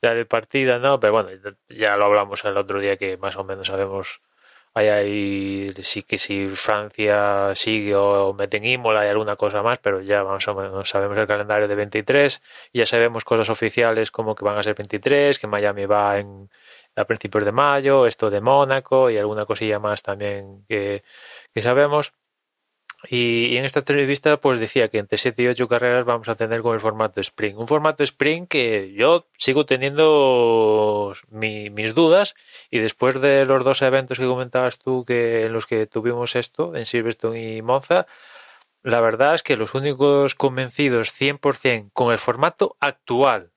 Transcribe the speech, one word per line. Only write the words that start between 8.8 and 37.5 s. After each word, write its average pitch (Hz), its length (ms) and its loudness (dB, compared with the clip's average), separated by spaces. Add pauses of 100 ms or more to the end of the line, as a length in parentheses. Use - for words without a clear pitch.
y 104 40 2
alguna 104 260 0
cosa 101 280 -2
más, 120 160 0
pero 98 240 -2
ya 101 200 0
más 98 240 -4
o 104 80 -4
menos 98 340 -8
sabemos 101 300 -2
el 107 80 2
calendario 104 400 0
de 101 80 -2
veintitrés, 110 680 0 (300)
y 123 60 -4
ya 113 80 2
sabemos 117 380 2
cosas 113 260 0
oficiales 113 640 0
como 110 240 -4
que - 80 -12
van 104 120 0
a 104 60 -2
ser 104 140 -2
veintitrés, 135 640 0
que 110 80 -10
Miami 104 380 -2
va 101 340 2
en, 98 280 -16 (460)
a 107 120 -2
principios 107 380 -2
de 101 80 0
mayo, 139 540 4
esto 110 240 0
de 101 100 -2
Mónaco 131 680 2
y 110 60 -2
alguna 107 300 -2
cosilla 107 340 -2
más 104 220 -4
también 101 680 -8
que, 101 340 -4 (500)
que 113 100 -4
sabemos. 143 500 2 (960)
Y, 120 420 0
y 120 80 0
en 131 60 -2
esta 139 140 -2
entrevista, 143 640 0
pues, 127 180 2
decía 113 300 0
que 113 100 -2
entre 104 200 -4
siete 120 260 -2
y - 20 2
ocho 123 220 -2
carreras 123 360 0
vamos 117 240 -2
a 113 60 -2
tener 113 280 -4
con 117 120 0
el 110 60 -4
formato 107 400 -2
sprint. 101 360 -6
Un 117 120 -8
formato 147 340 0
sprint 156 460 -2
que 110 440 -2
yo 147 360 2 (100)
sigo 135 280 2
teniendo 120 1500 2 (140)
mi, 107 420 -8
mis 107 240 -6
dudas, 170 400 4 (360)
y 123 100 0
después 127 400 0
de 139 260 4
los 135 160 2
dos 131 200 0
eventos 131 360 0
que 131 80 -2
comentabas 127 540 -2
tú, 127 240 -4
que, 117 420 0
en 113 60 -4
los 113 140 -4
que 110 200 -2
tuvimos 120 480 -4
esto, 156 400 -4
en 117 120 -6
Silverstone 113 720 -4